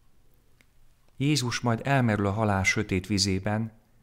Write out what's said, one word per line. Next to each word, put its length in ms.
Jézus 440
majd 240
elmerül 420
a 40
halál 320
sötét 440
vizében, 680